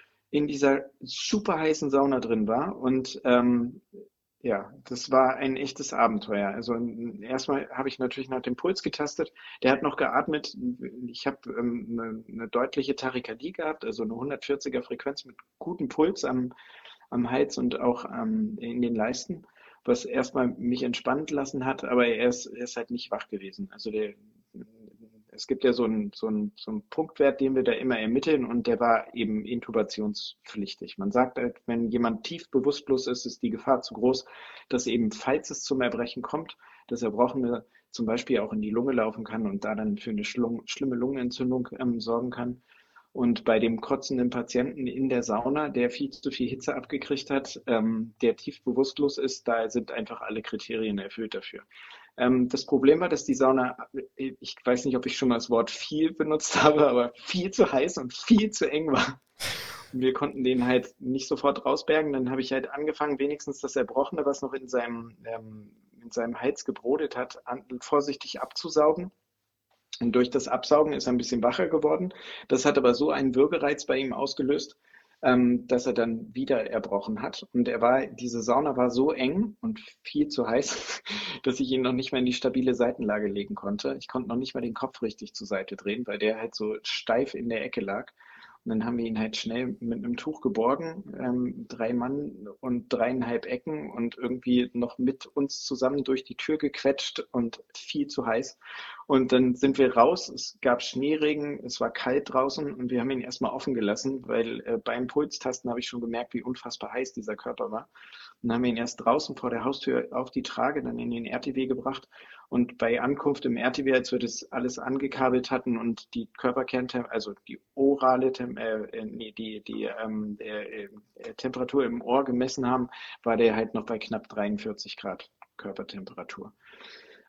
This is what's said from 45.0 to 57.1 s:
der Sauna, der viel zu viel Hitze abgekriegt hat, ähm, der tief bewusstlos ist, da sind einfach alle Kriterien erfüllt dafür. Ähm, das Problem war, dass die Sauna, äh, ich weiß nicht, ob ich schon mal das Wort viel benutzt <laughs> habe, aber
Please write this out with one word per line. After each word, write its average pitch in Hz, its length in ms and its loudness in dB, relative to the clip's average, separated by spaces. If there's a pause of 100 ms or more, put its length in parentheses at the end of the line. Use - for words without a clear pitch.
der 123 120 2
Sauna, 127 460 0
der 123 220 2
viel 135 220 -6
zu - 200 -6
viel 127 160 -2
Hitze 131 280 -4
abgekriegt 139 540 -4
hat, 139 380 -4
ähm, 113 540 2
der 117 160 4
tief - 260 -12
bewusstlos 139 540 2
ist, 135 320 -2
da 113 200 2
sind 113 220 -2
einfach 113 300 -6
alle 107 200 -6
Kriterien 110 560 -4
erfüllt 104 380 -6
dafür. - 240 -10 (560)
Ähm, 127 320 4
das 139 180 -2
Problem 139 360 6
war, 180 80 2
dass 156 160 -2
die 139 80 2
Sauna, 131 420 4 (400)
äh, 131 240 -6
ich - 240 -10
weiß 123 220 2
nicht, 127 100 2
ob 123 100 -2
ich 127 120 -4
schon 131 100 2
mal 120 80 6
das 113 140 -2
Wort 117 220 4
viel 156 420 0
benutzt 151 420 0
<laughs> - 80 6
habe, 151 240 8
aber 123 300 4